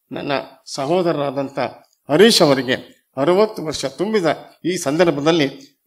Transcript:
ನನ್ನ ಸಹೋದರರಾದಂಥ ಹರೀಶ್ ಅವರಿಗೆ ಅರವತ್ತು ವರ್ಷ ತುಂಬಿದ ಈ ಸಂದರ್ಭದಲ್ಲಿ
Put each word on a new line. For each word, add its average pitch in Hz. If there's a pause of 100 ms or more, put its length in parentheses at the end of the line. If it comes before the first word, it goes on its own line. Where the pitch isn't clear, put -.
(120)
ನನ್ನ 160 (320)
ಸಹೋದರರಾದಂಥ 143 (500)
ಹರೀಶ್ 190
ಅವರಿಗೆ 131 (400)
ಅರವತ್ತು 180
ವರ್ಷ 151
ತುಂಬಿದ 185 (380)
ಈ 180
ಸಂದರ್ಭದಲ್ಲಿ 156 (380)